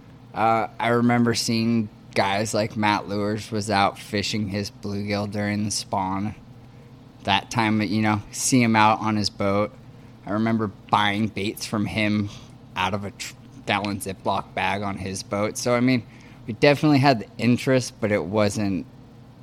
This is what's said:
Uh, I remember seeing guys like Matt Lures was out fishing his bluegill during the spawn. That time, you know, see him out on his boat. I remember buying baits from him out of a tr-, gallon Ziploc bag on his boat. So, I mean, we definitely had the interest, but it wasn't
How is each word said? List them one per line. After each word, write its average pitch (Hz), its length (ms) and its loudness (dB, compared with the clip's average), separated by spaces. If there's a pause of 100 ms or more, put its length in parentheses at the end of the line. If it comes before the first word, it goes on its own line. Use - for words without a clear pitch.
(340)
Uh, 110 340 2 (120)
I 113 100 0
remember 120 460 4
seeing 113 540 0 (240)
guys 101 400 0
like 110 240 -2
Matt 104 300 2
Lures 104 440 -4
was 107 180 -4
out 98 300 2
fishing 104 500 -4
his 101 220 -4
bluegill 101 600 -6
during 104 320 -2
the 104 80 -4
spawn. 98 640 -4 (880)
That 98 280 0
time, 107 300 2
you 104 200 0
know, 107 200 2 (100)
see - 300 2
him 113 140 4
out 110 240 6
on 110 160 0
his 101 140 0
boat. 101 420 0 (540)
I - 60 -8
remember 110 360 0 (220)
buying 104 380 2
baits 104 380 -6
from 104 200 -2
him 104 440 0 (460)
out 92 180 -2
of 101 120 -6
a 98 60 -10
tr-, - 220 -14 (320)
gallon 101 340 -2
Ziploc 98 540 -4
bag 95 280 -2
on 98 160 -6
his 95 260 -8
boat. 104 340 -4
So, 123 180 -2
I 120 40 2
mean, 123 240 2 (440)
we 120 60 -6
definitely 143 460 4
had 131 200 4
the 101 80 -12 (100)
interest, 120 640 2
but 107 100 0
it 98 120 2
wasn't 98 600 0 (580)